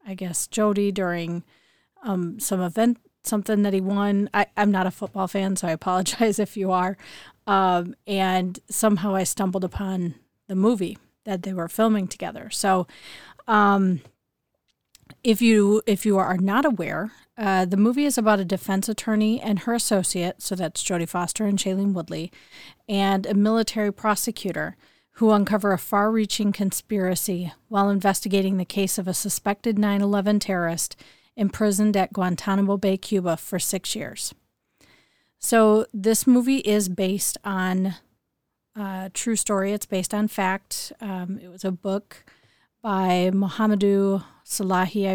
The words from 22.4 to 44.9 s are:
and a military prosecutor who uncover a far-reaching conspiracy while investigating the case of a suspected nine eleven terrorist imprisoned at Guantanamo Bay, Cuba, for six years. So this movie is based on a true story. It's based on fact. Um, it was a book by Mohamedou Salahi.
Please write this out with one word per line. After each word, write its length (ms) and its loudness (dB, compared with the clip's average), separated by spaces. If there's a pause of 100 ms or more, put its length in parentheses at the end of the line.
and 380 0
a 80 -2
military 580 2
prosecutor 840 -4 (380)
who 180 4
uncover 400 2
a 60 2
far-reaching 760 0
conspiracy 1000 -2 (140)
while 240 2
investigating 680 0
the 80 -2
case 340 -2
of 100 -4
a 60 -2
suspected 680 -2
nine 200 2
eleven 380 2
terrorist 560 -2 (440)
imprisoned 600 2
at 160 0
Guantanamo 640 0
Bay, 180 2
Cuba, 400 -2
for 220 -8
six 360 -4
years. 400 -10 (1040)
So 540 4
this 340 0
movie 340 4
is 280 0
based 560 -2
on 520 -2 (800)
a 380 -8
true 240 -2
story. 360 -2
It's 120 -4
based 300 -4
on 140 0
fact. 720 -4
Um, 440 -8
it 60 -20
was 140 -18
a 80 -2
book 540 -6 (560)
by 540 2
Mohamedou 880 2 (220)
Salahi. 680 -2